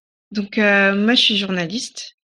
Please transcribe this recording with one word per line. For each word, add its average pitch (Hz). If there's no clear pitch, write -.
Donc, 208
euh, 202
moi, 214
je 247
suis 214
journaliste. 190